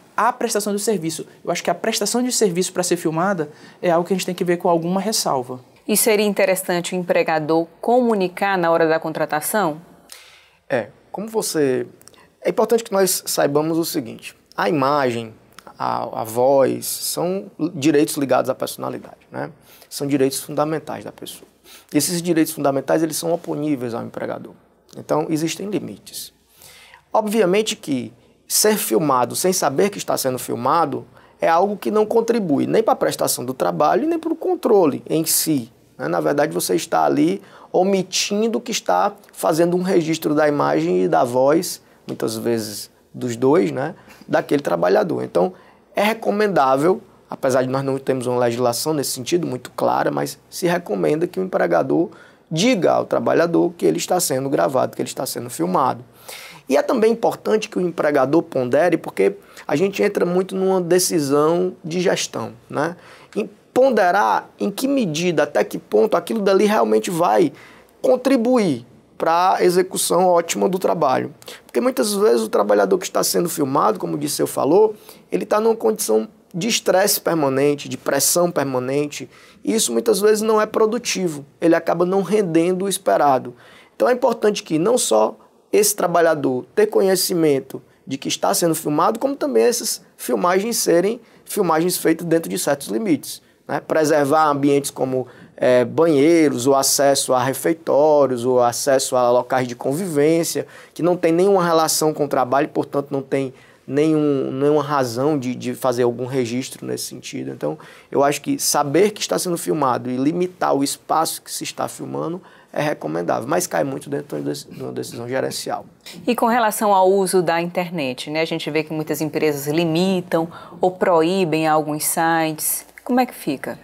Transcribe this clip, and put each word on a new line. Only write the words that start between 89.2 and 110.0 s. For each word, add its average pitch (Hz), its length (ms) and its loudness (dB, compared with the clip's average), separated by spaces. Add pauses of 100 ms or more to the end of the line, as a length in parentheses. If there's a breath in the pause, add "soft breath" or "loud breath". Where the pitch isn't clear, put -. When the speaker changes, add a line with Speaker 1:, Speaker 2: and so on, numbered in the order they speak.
Speaker 3:
também 269 300 2
essas - 380 0 (120 soft breath)
filmagens 196 640 0
serem 175 440 2 (260 soft breath)
filmagens 175 500 0
feitas 165 300 0
dentro 165 240 0
de 190 80 -4
certos 143 300 -2
limites, 196 520 -2 (260 soft breath)
né? 143 140 -4
Preservar 156 680 2
ambientes 143 420 2
como, 131 360 -4 (300 loud breath)
é, 123 280 4
banheiros, 147 800 4
o 139 80 6
acesso 139 580 2
a 127 100 2
refeitórios, 135 1000 2
o 127 160 2
acesso 131 560 2
a 123 140 4
locais 123 360 2
de 123 80 -8
convivência, 151 920 0 (280 loud breath)
que - 80 -6
não 175 140 2
tem 170 160 2
nenhuma 185 320 4
relação 160 500 2
com 147 120 -2
o - 20 -8
trabalho, 135 400 0
portanto 143 420 -4
não 135 120 -4
tem 135 300 -4 (340 soft breath)
nenhum, 143 640 2
nenhuma 143 300 2
razão 139 560 0
de, 123 160 -4
de 120 200 -6
fazer 127 300 0
algum 120 220 0
registro 127 600 -4
nesse 123 180 -6
sentido. 131 460 -10
Então, 147 280 -6 (320 loud breath)
eu 139 120 2
acho 147 180 2
que 139 180 -4
saber 156 520 2
que 208 100 -12
está - 180 -2
sendo 170 180 -4
filmado 135 540 -2